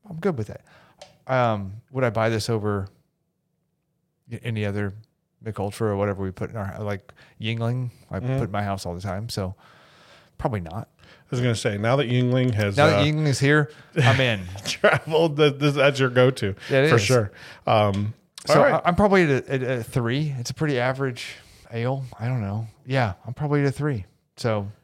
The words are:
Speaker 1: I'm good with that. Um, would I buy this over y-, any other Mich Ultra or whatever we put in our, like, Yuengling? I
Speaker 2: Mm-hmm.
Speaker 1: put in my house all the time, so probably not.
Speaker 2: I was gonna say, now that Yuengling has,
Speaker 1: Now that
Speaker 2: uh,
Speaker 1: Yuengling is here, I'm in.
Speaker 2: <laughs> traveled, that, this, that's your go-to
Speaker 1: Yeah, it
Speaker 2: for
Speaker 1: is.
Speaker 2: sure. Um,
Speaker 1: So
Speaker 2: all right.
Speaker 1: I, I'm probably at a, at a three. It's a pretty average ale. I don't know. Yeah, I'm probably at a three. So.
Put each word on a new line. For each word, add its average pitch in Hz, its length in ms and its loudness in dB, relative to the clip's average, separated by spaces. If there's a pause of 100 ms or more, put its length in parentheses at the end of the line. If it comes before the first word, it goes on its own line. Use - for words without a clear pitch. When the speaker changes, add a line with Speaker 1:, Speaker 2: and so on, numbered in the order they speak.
(100)
Speaker 1:
I'm 170 60 -12
good 170 200 -2
with 110 120 -6
that. - 140 -16 (680)
Um, 110 420 0 (180)
would 131 120 0
I 120 60 2
buy 113 180 0
this 113 220 -2
over 101 380 -2 (1400)
y-, 117 120 -10
any 110 240 -4
other 101 260 -4 (480)
Mich 107 180 -10
Ultra 104 340 -2
or 101 40 0
whatever 98 260 -2
we 95 80 -4
put - 200 -8
in 113 60 -12
our, 98 260 -8
like, 101 320 -8 (260)
Yuengling? 117 480 -4 (220)
I - 80 -6
Speaker 2:
Mm-hmm. 131 200 -4
Speaker 1:
put 131 60 -2
in 92 60 -8
my 101 140 -4
house 98 200 -6
all 87 100 -8
the 87 60 -10
time, 101 300 -8
so 95 240 -6 (840)
probably 110 240 -4
not. 85 280 -12 (120)
Speaker 2:
I - 60 -20 (240)
was 120 100 -2
gonna 120 140 2
say, 101 240 -2
now 113 180 2
that 139 140 0
Yuengling 127 420 2
has, 104 240 0
Speaker 1:
Now 147 120 6
that 156 100 4
Speaker 2:
uh, - 60 4
Speaker 1:
Yuengling 151 240 0
is 131 120 0
here, 147 300 4 (260)
I'm 117 240 4
in. 113 220 2 (120)
Speaker 2:
<laughs> 98 120 -14
traveled, 160 680 2
that, 143 220 4
this, 143 160 2
that's 143 240 4
your 131 120 2
go-to 127 440 4 (140)
Speaker 1:
Yeah, 135 140 4
it 147 80 4
Speaker 2:
for 123 60 6
Speaker 1:
is. 110 60 4
Speaker 2:
sure. 110 300 2 (340)
Um, 104 460 2 (340)
Speaker 1:
So 147 140 4
Speaker 2:
all - 60 -
right. 262 80 4 (100)
Speaker 1:
I, 170 40 4
I'm 175 80 2
probably 196 260 4
at 139 260 2
a, - 40 -4
at 131 100 -2
a 123 200 -2
three. 135 560 -2
It's 120 120 -8
a - 40 -8
pretty 147 240 -2
average 131 580 -4 (360)
ale. 127 320 -4 (160)
I 110 60 -4
don't 123 160 -2
know. 104 240 -4 (180)
Yeah, 127 280 -2 (140)
I'm 120 60 -10
probably 147 300 -2
at 139 60 2
a - 40 0
three. 135 320 -6 (320)
So. 107 300 -2 (180)